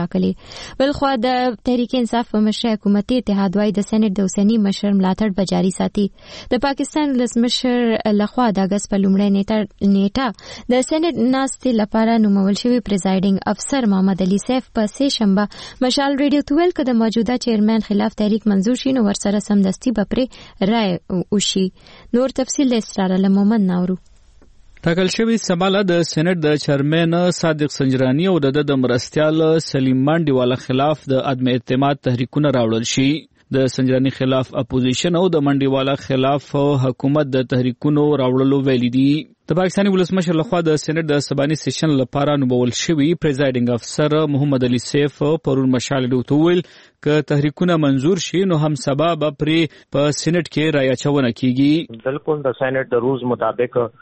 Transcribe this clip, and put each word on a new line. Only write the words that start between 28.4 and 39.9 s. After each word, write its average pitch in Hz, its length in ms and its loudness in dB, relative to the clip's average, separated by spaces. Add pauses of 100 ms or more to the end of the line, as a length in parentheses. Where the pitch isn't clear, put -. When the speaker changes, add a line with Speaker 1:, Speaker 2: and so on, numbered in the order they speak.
Speaker 2:
د 135 80 0
ده 147 160 0
د 131 140 2
مرستیال 156 600 0 (220)
سلیم 131 400 0
مانډیواله 135 480 2 (100)
خلاف 139 480 -2
د 131 100 0 (100)
عدم 127 200 0
اعتماد 139 560 -2
تحریکونه 135 460 0
راوړل 113 400 0
شي. 135 140 2 (440)
د 135 180 2
سنجرانی 131 380 0
خلاف 131 380 -2 (160)
اپوزیشن 127 520 -2
او 185 120 2
د 156 180 0
منډیواله 135 480 0 (140)
خلاف 135 420 0 (380)
حکومت 143 380 0 (120)
د 127 160 -2
تحریکونو 147 560 0 (100)
راوړلو 135 460 2
ویلي 123 340 0
دي. 139 100 4 (400)
د 160 80 0
پاکستاني 190 320 0